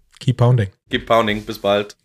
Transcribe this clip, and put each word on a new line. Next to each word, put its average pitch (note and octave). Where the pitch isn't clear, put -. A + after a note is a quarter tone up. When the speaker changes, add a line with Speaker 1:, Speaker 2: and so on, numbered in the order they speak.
Speaker 1:
Keep B2
pounding. A#2+
Speaker 2:
Keep A#2+
pounding. G#2+
Bis G#2+
bald. G2+